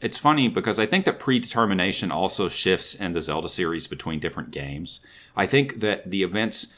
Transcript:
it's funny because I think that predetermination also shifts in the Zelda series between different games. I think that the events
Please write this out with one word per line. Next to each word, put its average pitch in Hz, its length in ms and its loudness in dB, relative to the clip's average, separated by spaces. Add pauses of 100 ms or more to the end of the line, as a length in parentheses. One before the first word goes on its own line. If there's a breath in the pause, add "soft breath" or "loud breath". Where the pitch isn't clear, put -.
it's 113 160 -4
funny 143 320 4
because 104 300 0
I 110 60 4
think 185 200 2
that - 140 2
predetermination 101 920 2
also 90 380 0
shifts - 440 2
in 92 200 -6
the 82 80 -2
Zelda 78 260 -2
series 82 400 -2
between 78 320 -6
different 78 320 -6
games. 71 480 -8 (360 loud breath)
I - 120 2
think 139 320 2
that 104 320 -2
the 95 120 2
events 107 440 -2 (100)